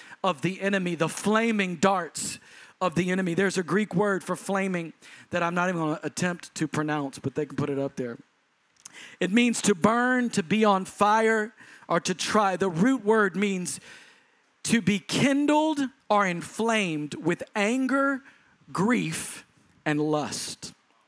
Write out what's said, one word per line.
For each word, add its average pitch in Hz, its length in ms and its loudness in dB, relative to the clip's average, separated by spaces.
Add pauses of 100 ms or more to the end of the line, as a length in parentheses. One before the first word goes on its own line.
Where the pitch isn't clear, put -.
(220)
of 175 200 -2
the 185 180 -4
enemy, 190 360 -2
the 160 120 0
flaming 208 720 0
darts 185 640 0 (420)
of 175 140 0
the 180 160 0
enemy. 185 220 0
There's 190 240 0
a 190 60 -2
Greek 180 320 -2
word 196 300 0
for 185 100 -4
flaming 185 560 -4 (380)
that 175 120 -2
I'm 170 140 0
not 180 140 2
even 180 100 -2
gonna 156 240 0
attempt 175 520 -4
to 156 120 -2
pronounce, 151 500 -4
but - 160 -8
they 151 120 -2
can 143 100 -18
put 143 140 -4
it 139 100 -4
up 139 160 -4
there. 120 220 -8 (1040)
It 156 100 0
means 240 300 4
to 208 120 4
burn, 240 580 2
to 196 120 -2
be 208 220 2
on 190 180 4
fire, 220 720 2 (340)
or 170 140 2
to - 120 -4
try. 196 440 0
The 190 120 0
root 214 360 2
word 202 320 4
means 190 420 -2 (840)
to 226 180 2
be 196 180 2
kindled 294 800 2 (300)
or 202 180 4
inflamed 170 880 -2
with 175 260 -2 (140)
anger, 262 680 0 (520)
grief, 180 720 -2 (400)
and 151 160 0
lust. 147 720 -4 (340)